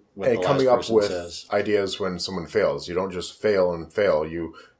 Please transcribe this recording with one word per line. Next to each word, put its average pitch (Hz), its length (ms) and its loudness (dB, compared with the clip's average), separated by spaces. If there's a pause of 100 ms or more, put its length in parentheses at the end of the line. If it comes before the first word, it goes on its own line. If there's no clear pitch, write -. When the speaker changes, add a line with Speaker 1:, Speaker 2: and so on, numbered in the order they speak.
(160)
Speaker 1:
what 98 140 -2
Speaker 2:
And 110 100 2
Speaker 1:
the 90 40 -2
Speaker 2:
coming 131 220 4
Speaker 1:
last 123 80 6
Speaker 2:
up 117 60 6
Speaker 1:
person 110 160 0
Speaker 2:
with 104 120 6
Speaker 1:
says. 87 440 -8
Speaker 2:
ideas 101 480 0
when 92 200 -4
someone 90 280 -6
fails. 82 400 0
You 87 80 -6
don't 92 160 -2
just 90 280 -8
fail 95 340 2
and 82 200 -10
fail. 82 320 2
You 80 300 -8 (240)